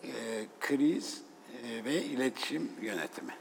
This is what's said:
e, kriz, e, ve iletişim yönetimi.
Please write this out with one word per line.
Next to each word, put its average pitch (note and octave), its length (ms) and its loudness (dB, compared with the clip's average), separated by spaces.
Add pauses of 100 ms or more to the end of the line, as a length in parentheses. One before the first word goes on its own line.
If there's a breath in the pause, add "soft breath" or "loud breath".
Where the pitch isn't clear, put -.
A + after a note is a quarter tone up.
e, C3 60 -8 (500)
kriz, D3 600 4 (420)
e, A2+ 200 -4
ve C3+ 100 2
iletişim D3 840 0
yönetimi. D#2+ 600 -4